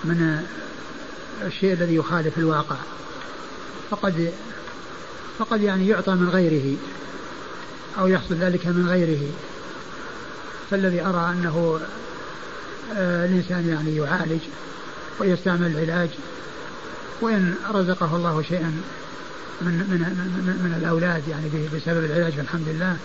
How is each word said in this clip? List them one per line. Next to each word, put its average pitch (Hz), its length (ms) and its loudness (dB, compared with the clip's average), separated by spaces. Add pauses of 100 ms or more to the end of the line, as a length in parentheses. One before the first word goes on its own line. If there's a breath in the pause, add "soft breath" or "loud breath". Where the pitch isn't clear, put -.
من 165 440 2 (1000)
الشيء 190 260 2
الذي 170 220 2
يخالف 160 420 2
الواقع، 156 380 2 (1160)
فقد، 170 420 0 (1040)
فقد 220 220 2
يعني 190 260 4
يعطى 196 240 4
من 180 180 6
غيره 156 480 4 (1200)
أو 185 80 6
يحصل 185 280 4
ذلك 175 320 2
من 175 220 4
غيره، 160 420 2 (1400)
فالذي 185 300 4
أرى 175 300 2
أنه، 170 480 2 (1160)
آه، 175 300 2
الإنسان 180 440 2
يعني 156 260 2
يعالج 160 460 0 (760)
ويستعمل 180 480 4
العلاج، 165 420 2 (1120)
وإن 202 340 4 (160)
رزقه 180 440 2
الله 170 260 2
شيئا 165 400 0 (800)
من، 175 100 2
من، 180 280 2 (460)
من، 185 240 2
من 165 120 0
الأولاد 165 460 2
يعني 156 220 -2
ب-، 151 260 -2
بسبب 165 300 0
العلاج 160 280 2
فالحمد 151 340 -2
لله 170 380 0